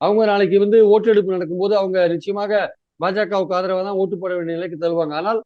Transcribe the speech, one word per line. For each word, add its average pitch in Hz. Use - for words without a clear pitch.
அவங்க 208
நாளைக்கு 202
வந்து 208
ஓட்டெடுப்பு 202
நடக்கும்போது 180
அவங்க 190
நிச்சயமாக 202
பா 180
ஜ 202
கவுக்கு 190
ஆதரவா 185
தான் 196
ஓட்டு 190
போட 180
வேண்டிய 170
நிலைக்கு 170
தள்ளுவாங்க. 165
ஆனால் 208